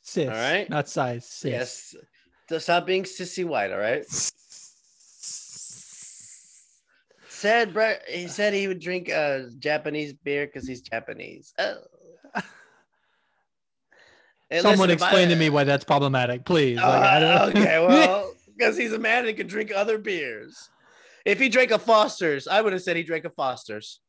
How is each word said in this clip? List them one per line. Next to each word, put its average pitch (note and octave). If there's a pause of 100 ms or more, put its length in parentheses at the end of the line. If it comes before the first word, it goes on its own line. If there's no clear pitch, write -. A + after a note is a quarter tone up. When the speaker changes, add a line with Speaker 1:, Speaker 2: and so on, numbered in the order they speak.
Speaker 1:
Cis, D#3
Speaker 2:
All A2+
right? C#3+
Speaker 1:
not D3
size, B2
cis. -
Speaker 2:
Yes. - (540)
So D#3+
stop E3+
being F#3+
sissy F3+
white, A2+
all F#2+
right? B2 (3250)
Said, A3
bro, G#3+ (140)
he F3
said G#3
he G3
would F#3
drink, F3
uh, D3 (180)
Japanese D3+
beer C#3+
'cause C3
he's B2+
Japanese. -
Oh. - (580)
Speaker 1:
<laughs> A#3 (2000)
Speaker 2:
Hey, E3
Speaker 1:
Someone F#3+
Speaker 2:
listen, E3+
if F3
I F3+
Speaker 1:
explain F#3
to E3+
me D#3+
why D3
that's C#3
problematic, C3
please. C#3
Speaker 2:
Oh, -
Speaker 1:
Like, -
I F#3+
don't -
Speaker 2:
okay, G3+
Speaker 1:
<laughs> E3+
Speaker 2:
well, G#3 (260)
'cause A3+
he's A3+
a A3
man A3+
and A3
can G#3+
drink G#3+
other G#3+
beers. D#3 (560)
If G3+
he C4
drank B3
a A3
Foster's, G3
I G3+
would G#3
have F#3
said F3+
he E3
drank D#3+
a E3
Foster's. B2